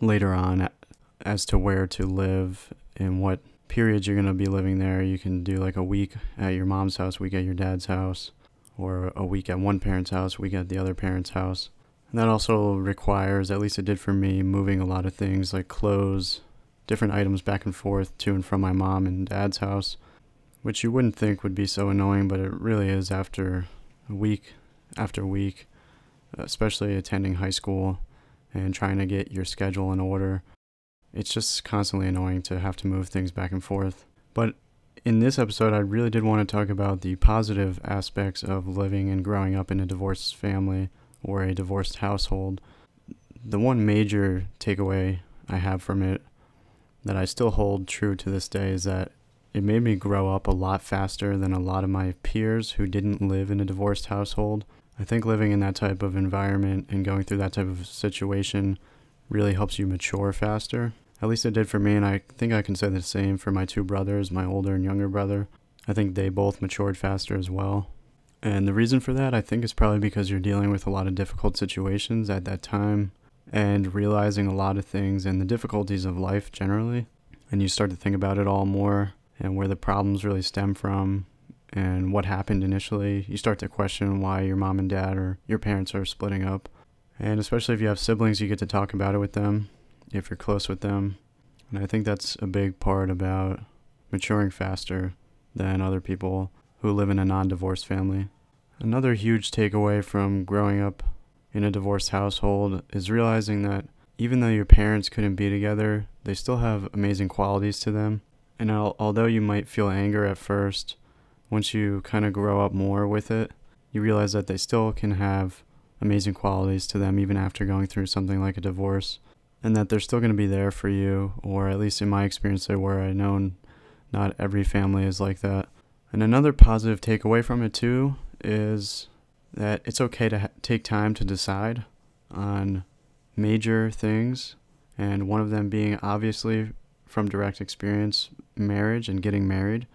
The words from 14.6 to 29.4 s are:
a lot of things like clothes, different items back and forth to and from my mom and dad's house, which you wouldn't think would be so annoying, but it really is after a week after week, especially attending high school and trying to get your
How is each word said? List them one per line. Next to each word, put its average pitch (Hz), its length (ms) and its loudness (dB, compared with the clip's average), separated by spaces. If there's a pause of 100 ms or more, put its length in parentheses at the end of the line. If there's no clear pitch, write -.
a 92 60 0
lot 92 180 0
of 95 120 -4
things 95 360 0
like 95 140 -2
clothes, 98 760 0 (440)
different 107 260 0
items 98 300 2
back 98 220 -2
and 95 100 -4
forth 98 440 -2
to 98 180 0
and 92 80 0
from 98 160 0
my 92 100 2
mom 95 340 2
and 92 220 -2
dad's 98 300 -2
house, 98 400 -4 (680)
which 110 200 -4
you 113 80 0
wouldn't 123 240 2
think 101 280 0
would 95 120 -2
be 101 120 0
so 101 240 0
annoying, 98 360 4
but 95 140 0
it 95 100 -2
really 104 380 0
is 95 220 0
after 92 560 -4 (420)
a 104 60 -8
week 104 400 -2 (420)
after 101 300 -4
week, 98 400 -2 (720)
especially 104 580 -2
attending 95 380 -2
high 95 160 -2
school 95 480 -2 (560)
and 92 180 -2
trying 98 240 -2
to 95 80 0
get 98 260 -4
your 92 140 -4